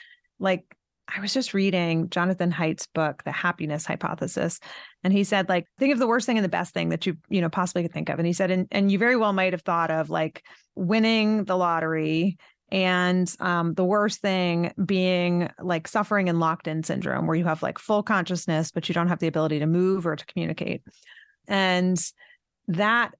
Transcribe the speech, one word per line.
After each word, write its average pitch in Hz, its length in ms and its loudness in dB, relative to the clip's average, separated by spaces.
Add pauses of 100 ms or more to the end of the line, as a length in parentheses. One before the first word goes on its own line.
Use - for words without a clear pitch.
(380)
Like, 190 380 -2 (320)
I - 140 -8
was 202 100 -4
just 262 220 -2
reading 175 560 2
Jonathan 180 400 0
Haidt's 160 380 -2
book, 156 360 -2
The - 80 -6
Happiness 156 540 -4
Hypothesis, - 720 -4 (420)
and 190 120 4
he 202 100 4
said, 190 240 0
like, 180 180 0 (120)
"Think 277 160 2
of 240 40 0
the 247 80 0
worst 226 200 2
thing 233 100 2
and 214 80 2
the 185 60 2
best 170 240 -2
thing 170 160 -2
that 165 160 -2
you, 175 100 -2 (140)
you 196 100 2
know, 170 80 2
possibly 180 360 -2
could 165 80 -6
think 170 180 -4
of." 143 80 -4
And 170 80 0
he 175 80 2
said, 185 160 0
and, 185 200 0
and 202 220 2
you 196 60 2
very 240 180 2
well 214 160 2
might 190 220 2
have 175 80 -6
thought 170 280 0
of, 160 200 -2
like, 160 320 -4 (320)
winning 214 680 2
the 185 120 0
lottery 165 800 0 (340)
and, 180 680 2
um, 175 340 0
the 185 100 2
worst 208 360 2
thing 175 540 0 (100)
being, 175 640 2 (100)
like, 170 300 -4
suffering 202 400 0
in 170 100 2
locked-in 160 440 -2
syndrome, 139 440 -2
where 160 100 0
you 175 100 2
have, 160 160 0
like, - 160 -4
full 208 240 0
consciousness, 175 680 0
but - 180 -4
you - 40 -2
don't 175 140 2
have 175 120 0
the 165 80 0
ability 156 320 0
to 151 60 0
move 180 400 2
or 156 100 0
to - 100 -14
communicate. - 560 -6 (680)
And 185 500 2 (680)
that, 214 520 0